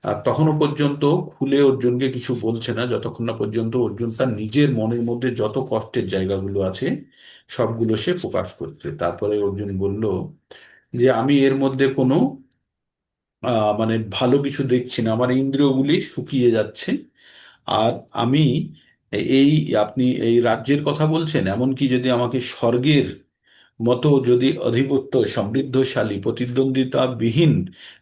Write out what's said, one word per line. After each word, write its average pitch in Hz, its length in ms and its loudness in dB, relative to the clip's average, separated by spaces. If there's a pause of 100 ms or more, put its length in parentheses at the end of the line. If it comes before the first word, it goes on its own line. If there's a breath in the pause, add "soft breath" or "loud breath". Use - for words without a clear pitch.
আহ, - 220 -4
তখনও 151 340 2
পর্যন্ত 143 460 0
খুলে 143 580 0
অর্জুনকে 123 500 2
কিছু 123 280 -4
বলছে 113 340 -4
না, 117 120 -2
যতক্ষণ 117 380 -6
না 117 80 -4
পর্যন্ত 113 440 -4
অর্জুন 117 340 -2
তার 127 180 -2
নিজের 117 460 0
মনের 113 280 -2
মধ্যে 120 320 -4
যত 110 360 -2
কষ্টের 110 360 -4
জায়গাগুলো 98 540 -2
আছে, 95 440 -4 (440 loud breath)
সবগুলো 113 480 -2
সে 175 180 -2
প্রকাশ 92 400 -4
করছে। - 420 -12
তারপরে 104 460 -2
অর্জুন 98 360 -4
বলল 98 500 -2 (640 loud breath)
যে, 123 160 4
"আমি 131 280 2
এর 135 180 4
মধ্যে 135 320 0
কোনো, 139 540 2 (1000)
আহ, 107 360 0
মানে, 113 320 0
ভালো 127 280 2
কিছু 139 260 -2
দেখছি 123 380 0
না, 113 100 0
আমার 123 180 0
ইন্দ্রিয়গুলি 139 680 2
শুকিয়ে - 500 0
যাচ্ছে। 110 600 -2 (560 loud breath)
আর 123 260 0 (180)
আমি 127 640 0 (360 loud breath)
এই, 139 640 2
আপনি 123 360 2
এই 117 280 2
রাজ্যের 120 440 0
কথা 147 220 0
বলছেন, 156 400 0
এমনকি 127 420 0
যদি 127 220 0
আমাকে 120 300 0
স্বর্গের 123 920 0 (560 soft breath)
মতো 131 380 4
যদি 123 340 2
আধিপত্য, 131 640 0
সমৃদ্ধশালী, 117 960 -2
প্রতিদ্বন্দ্বিতাবিহীন 127 1500 0 (300 loud breath)